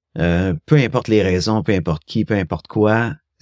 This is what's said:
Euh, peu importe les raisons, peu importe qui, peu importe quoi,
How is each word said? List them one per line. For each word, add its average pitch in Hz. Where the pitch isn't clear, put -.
Euh, 87
peu 156
importe 120
les 107
raisons, 95
peu 110
importe 80
qui, 110
peu 113
importe 92
quoi, 113